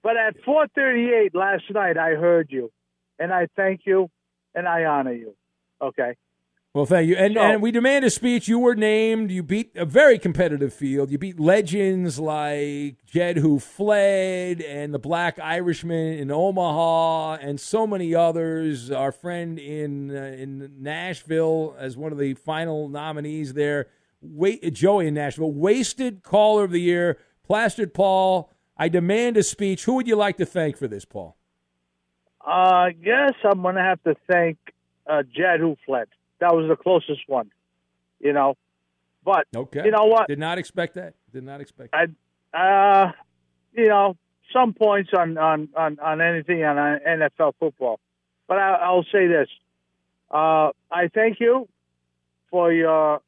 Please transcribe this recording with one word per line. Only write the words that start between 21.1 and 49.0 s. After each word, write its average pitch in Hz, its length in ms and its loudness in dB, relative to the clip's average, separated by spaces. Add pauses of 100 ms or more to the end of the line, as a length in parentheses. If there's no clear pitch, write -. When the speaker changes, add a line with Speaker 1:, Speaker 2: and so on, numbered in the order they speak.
Speaker 2:
as 131 180 -10
one 156 160 -10
of 143 60 -10
the 139 160 -2
final 156 560 -8
nominees 151 640 -10
there. 147 320 -2 (340)
Wait, 165 540 -2
Joey 185 320 2
in 147 80 -2
Nashville. 147 380 -4
Wasted 214 680 -2
Caller 214 420 4
of 180 80 -4
the 175 80 0
Year, 175 360 0 (300)
Plastered 214 480 -2
Paul. 190 560 2 (260)
I 165 140 0
demand 208 480 2
a 196 40 4
speech. 196 420 -4
Who 247 100 2
would 254 120 0
you 220 100 2
like 202 200 0
to 180 100 -2
thank 156 300 -4
for 131 120 -8
this, 101 180 -12
Paul? 87 320 -16 (1080)
Speaker 1:
Uh, 151 40 -6
I 180 420 4
guess 240 400 0 (120)
I'm 196 180 2
gonna 185 200 0
have 185 220 0
to 156 100 2 (160)
thank, 170 280 2 (480)
uh, 147 160 0
Jed 156 380 -2
Who 160 260 -2
Fled. 127 220 -4 (300)
That 170 160 4
was 160 140 0
the 160 80 2
closest 160 520 0
one, 120 220 -4 (720)
you 143 140 0
know. 139 220 2 (680)
But 185 220 2 (100)
Speaker 2:
Okay. 143 300 -8
Speaker 1:
you 214 40 -4
know 214 140 4
what? 220 240 4
Speaker 2:
Did 143 100 -4
not 170 200 -4
expect 170 360 -6
that. 87 200 -14 (180)
Did 131 120 -14
not 139 180 -18
expect 127 300 -18
that. 165 180 0 (420)
Speaker 1:
I, 196 540 4
uh, 175 60 -6 (600)
you 226 160 2
know, 202 300 2 (340)
some 247 220 2
points 202 420 2
on, 165 220 0
on, 156 360 0
on, 156 240 0
on 156 220 -2
anything 165 420 0
on, 147 140 2
uh, 147 300 0
N 165 160 0
F 147 160 0
L 151 200 2
football. 131 420 -4 (480)
But 185 100 0
I, 190 160 2
I'll 175 360 2